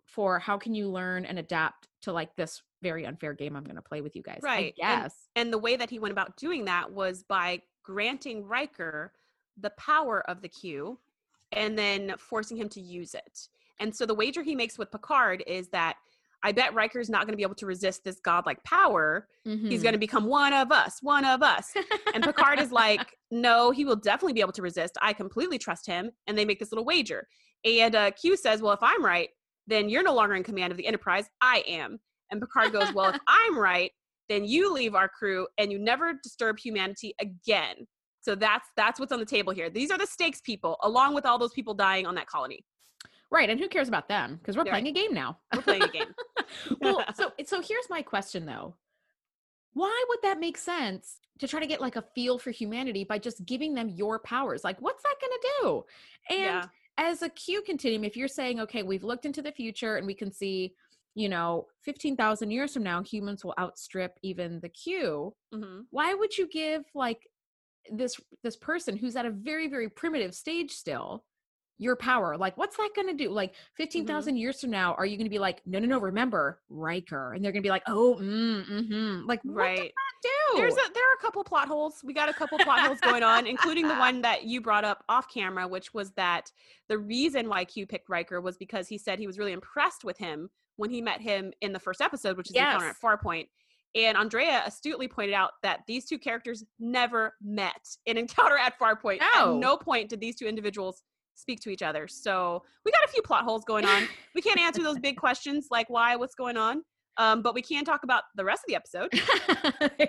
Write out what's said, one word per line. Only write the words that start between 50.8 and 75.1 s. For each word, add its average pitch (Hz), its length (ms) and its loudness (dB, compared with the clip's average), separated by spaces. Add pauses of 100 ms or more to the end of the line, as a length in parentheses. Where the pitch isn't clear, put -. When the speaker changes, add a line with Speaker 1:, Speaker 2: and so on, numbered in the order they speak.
Speaker 1:
to 277 100 -6
try 302 120 -4
to 311 60 -2
get, 302 140 -4
like, 247 160 -4
a 220 60 -4 (120)
feel 247 240 0
for 247 120 -8
humanity 220 540 -4
by 214 140 -4
just 208 280 -8
giving 277 280 -4
them 226 140 -4
your 208 300 -4
powers? 226 460 -4
Like, 185 160 -4
what's 311 220 -4
that 571 180 0
gonna 508 140 -4 (280)
do? 151 220 0 (440)
And 381 120 -2
Speaker 2:
Yeah. 359 260 -2 (320)
Speaker 1:
as 330 240 0
a 330 80 -4
Q 392 320 -6
continuum, 254 420 -2
if 208 120 -6
you're 262 120 -4
saying, 247 320 -4
"Okay, 220 220 -6
we've 190 220 -4
looked 247 200 -6
into 294 180 -6
the 294 100 -8
future 220 440 -4
and 180 100 -4
we 196 80 -4
can 196 160 -8
see, 190 440 -6 (400)
you 208 140 -2
know, 170 400 -2 (120)
fifteen 285 360 -4
thousand 214 340 0
years 269 240 -4
from 240 80 -2
now, 180 200 -2
humans 202 420 -8
will 180 140 -8
outstrip 180 640 -8
even 180 380 -8
the 170 80 -12
Q," 202 640 -6 (200)
Speaker 2:
Mm-hmm. 202 360 -12
Speaker 1:
why 320 240 0
would 415 220 -2
you 370 120 0
give, 311 360 -4 (100)
like, 240 340 -4 (640)
this, 240 300 -4 (220)
this 233 140 -8
person 302 400 -4
who's 233 200 -6
at 240 100 -4
a 226 40 -4
very, 302 380 -6
very 247 200 -6
primitive 247 460 -4
stage 330 380 -6
still - 520 -8 (540)
your 247 180 0
power? 233 400 0
Like, 190 200 -2
what's 392 200 -4
that 427 180 -2
gonna 381 200 -2
do? 277 160 -2
Like, 196 240 -4 (200)
fifteen 320 320 -6
thousand 302 280 -2
Speaker 2:
Mm-hmm. 233 80 -2
Speaker 1:
years 262 180 -4
from 254 100 -4
now, 185 240 0
are 185 120 -2
you 208 120 -4